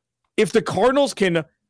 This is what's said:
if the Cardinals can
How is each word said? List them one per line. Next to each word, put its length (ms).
if 160
the 120
Cardinals 500
can 320